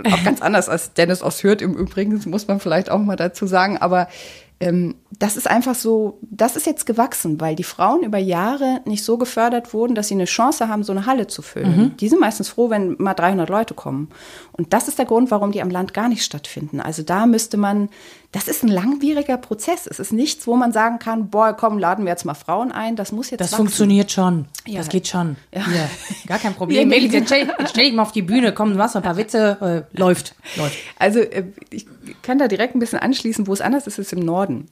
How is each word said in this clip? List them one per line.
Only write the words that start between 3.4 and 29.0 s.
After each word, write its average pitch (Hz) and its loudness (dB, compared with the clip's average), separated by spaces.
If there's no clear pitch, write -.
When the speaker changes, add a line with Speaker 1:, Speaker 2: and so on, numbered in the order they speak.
Speaker 1:
sagen, 185 2
aber, 180 2
ähm, 175 0
das 208 -2
ist - -2
einfach 247 2
so, 220 0
das 220 0
ist 302 -2
jetzt 311 -2
gewachsen, 214 0
weil 160 -2
die 170 -6
Frauen 240 2
über 214 -2
Jahre 226 0
nicht 208 -4
so 226 2
gefördert 240 0
wurden, 233 0
dass 208 -2
sie 202 -4
eine 190 2
Chance 226 0
haben, 214 -2
so 202 -4
eine 196 -2
Halle 262 0
zu - -12
füllen. - 0
Speaker 2:
Mhm. 233 4
Speaker 1:
Die 208 0
sind 330 6
meistens 220 0
froh, 240 2
wenn 196 0
mal 190 0
dreihundert 175 2
Leute 202 0
kommen. 143 -6
Und - -2
das 233 2
ist - -8
der 262 2
Grund, 247 4
warum 202 0
die 202 -4
am 185 -2
Land 180 -4
gar 220 0
nicht 220 0
stattfinden. 147 -8
Also 160 -6
da 190 2
müsste 226 2
man, 202 0
das - -6
ist - -4
ein 226 6
langwieriger 277 2
Prozess. 254 -6
Es - -12
ist 190 -6
nichts, 233 -2
wo 240 2
man 247 2
sagen 226 2
kann, 226 -4
boah, 214 4
komm, 214 0
laden 190 0
wir 180 0
jetzt 170 -4
mal 151 -4
Frauen 220 -4
ein, 226 -4
das 202 -6
muss 220 -6
jetzt - -6
Speaker 2:
Das 180 -2
Speaker 1:
wachsen. 214 2
Speaker 2:
funktioniert 202 4
schon. 180 2
Speaker 1:
Ja. 208 -8
Speaker 2:
Das 160 -6
geht 180 -2
schon. 170 -2
Speaker 1:
Ja. 185 -4
Speaker 2:
Ja. 175 -2
Gar 190 -4
kein 202 -4
Speaker 1:
<laughs> - -14
Speaker 2:
Problem. 185 0
Speaker 1:
Ja, 226 6
nee, - 6
Speaker 2:
Mädels, 247 4
Speaker 1:
nee. - 4
Speaker 2:
jetzt 226 2
stell, 277 2
jetzt - -4
stell 233 2
dich 269 2
mal 220 2
auf 208 -2
die 214 -2
Bühne, 220 2
komm, 214 0
du 196 2
machst 220 0
noch 190 -2